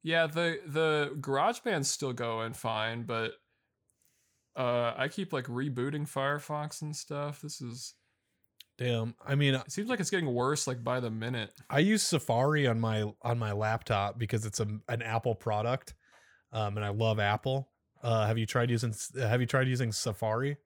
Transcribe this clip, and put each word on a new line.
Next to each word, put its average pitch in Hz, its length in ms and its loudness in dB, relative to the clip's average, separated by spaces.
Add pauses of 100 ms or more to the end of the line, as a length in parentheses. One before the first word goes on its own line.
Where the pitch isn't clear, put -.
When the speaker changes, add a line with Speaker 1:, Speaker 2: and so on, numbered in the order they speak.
Speaker 1:
Yeah, 165 240 4
the, 165 380 0
the 151 540 2
GarageBand's 151 680 0
still 131 240 -4
going 113 400 -2
fine, 113 500 -2
but, 113 300 -2 (1200)
uh, 120 420 2
I 131 100 0
keep, 180 260 -6
like, 127 120 -2
rebooting 139 640 -2
Firefox 147 720 -4
and 151 140 -6
stuff. 147 460 -8
This 147 200 -12
is 123 340 -10 (840)
Speaker 2:
Damn. 117 360 0 (100)
I 139 120 0
mean, 139 180 6
Speaker 1:
it 131 180 -2
seems 208 180 -4
like 240 100 0
it's 165 100 -2
getting 165 240 0
worse, 131 320 2
like, 120 180 -4
by 123 160 0
the 117 120 -2
minute. 113 400 -4 (180)
Speaker 2:
I 139 100 2
use 202 220 6
Safari 143 680 2
on 113 120 4
my, 110 260 2 (160)
on 120 160 0
my 110 140 -2
laptop 107 680 0
because 110 280 -2
it's 104 140 -4
a, 107 80 0 (200)
an 120 160 -2
Apple 113 320 0
product, 113 580 -2 (580)
um, 104 260 -2
and 104 80 -2
I 101 40 0
love 107 300 2
Apple. 110 500 2 (320)
Uh, 113 240 4
have 113 140 2
you 113 80 0
tried 123 240 2
using, 113 220 0 (260)
have 120 220 2
you 120 60 2
tried 131 200 2
using 123 240 0
Safari? 117 760 -2